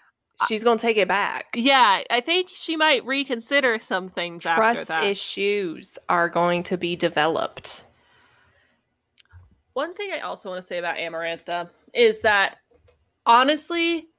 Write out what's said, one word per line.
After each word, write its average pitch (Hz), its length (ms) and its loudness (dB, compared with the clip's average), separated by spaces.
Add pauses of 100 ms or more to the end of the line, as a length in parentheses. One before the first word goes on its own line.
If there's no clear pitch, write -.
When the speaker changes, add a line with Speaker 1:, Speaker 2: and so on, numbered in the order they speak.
(420)
Speaker 1:
I - 60 0
Speaker 2:
She's 214 160 -4
gonna 226 160 4
take 226 160 0
it 196 140 2
back. - 440 -2
Speaker 1:
Yeah, 233 560 4
I 240 120 0
think 359 320 0
she - 240 -8
might 311 280 2
reconsider 262 760 0
some 185 300 -6
things 175 360 -8
after 165 160 2
Speaker 2:
Trust 196 260 2
Speaker 1:
that. 160 160 -2
Speaker 2:
issues 196 960 -4 (100)
are 170 220 2
going 175 340 0
to 180 140 -4
be 175 180 -2
developed. - 880 -2 (1900)
Speaker 1:
One 320 200 -4
thing 392 180 -10
I 320 80 -6
also 185 300 -10
wanna 185 120 -8
say 185 160 -8
about 170 200 -4
Amarantha 165 720 -6 (240)
is 220 280 4
that, 202 360 2 (680)
honestly, 311 840 4 (120)